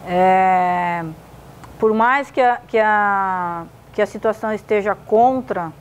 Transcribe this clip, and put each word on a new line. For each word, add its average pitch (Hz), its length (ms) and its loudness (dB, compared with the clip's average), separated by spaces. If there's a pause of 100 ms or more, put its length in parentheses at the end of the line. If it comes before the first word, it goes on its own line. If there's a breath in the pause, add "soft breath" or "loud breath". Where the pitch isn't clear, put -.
É, 180 960 2 (760)
por 220 140 2
mais 254 360 0
que - 100 -6
a, 240 180 2 (100)
que 233 100 -2
a, 196 840 0 (300)
que 214 80 -2
a 202 40 2
situação 220 480 -4
esteja 208 420 -2
contra 220 840 0